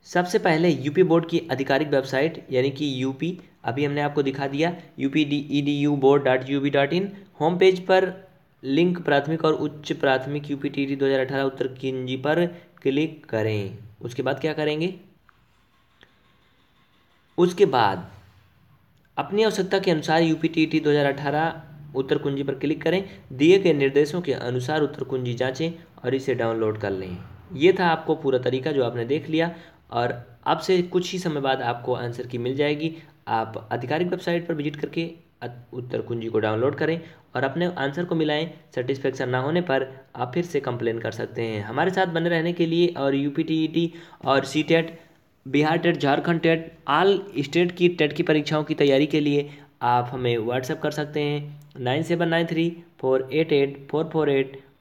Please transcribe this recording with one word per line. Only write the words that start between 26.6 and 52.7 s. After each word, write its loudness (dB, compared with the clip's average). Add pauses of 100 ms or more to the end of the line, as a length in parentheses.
कर -2
लें। -6 (360)
ये 6
था 2
आपको 2
पूरा 0
तरीका -2
जो 2
आपने -4
देख -2
लिया 0 (360)
और -4
अब 2
से 2
कुछ -2
ही -4
समय -4
बाद 0
आपको -2
आंसर -6
की -8
मिल -4
जाएगी। 0 (320)
आप -4
आधिकारिक -2
वेबसाइट -2
पर -4
विजिट -4
करके -6 (300)
अत-, -14
उत्तर -6
कुंजी -6
को 0
डाउनलोड 0
करें -2 (340)
और 0
अपने -2
आंसर -4
को -2
मिलाएं। 0 (240)
सेटिस्फेक्शन -2
ना 0
होने 0
पर -4
आप -4
फिर -2
से -2
कंप्लेन -2
कर -4
सकते -8
हैं। -4
हमारे -2
साथ 2
बने -2
रहने 0
के 2
लिए 2
और 0
यूपी -2
टीईटी 0 (320)
और 2
सीटेट, 0 (480)
बिहार 2
टेट, 2
झारखंड 2
टेट, 0 (120)
all 4 (200)
स्टेट 0
की 6
टेट 2
की -2
परीक्षाओं 2
की -4
तैयारी 4
के 0
लिए 0 (320)
आप 2
हमें 0
WhatsApp -2
कर 0
सकते -4
हैं -6 (100)
नाइन 0
सेवन 0
नाइन 2
थ्री -2 (160)